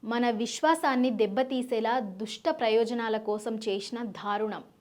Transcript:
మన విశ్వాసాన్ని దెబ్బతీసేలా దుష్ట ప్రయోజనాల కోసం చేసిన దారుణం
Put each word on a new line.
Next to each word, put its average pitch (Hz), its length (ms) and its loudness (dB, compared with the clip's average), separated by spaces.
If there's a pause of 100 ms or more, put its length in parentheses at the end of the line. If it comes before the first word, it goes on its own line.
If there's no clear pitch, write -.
(120)
మన 240 140 2 (180)
విశ్వాసాన్ని 269 680 2 (100)
దెబ్బతీసేలా 240 760 0 (260)
దుష్ట - 240 -8 (140)
ప్రయోజనాల 226 580 2 (100)
కోసం 214 260 -2 (120)
చేసిన 208 340 -4 (180)
దారుణం 202 460 -4 (180)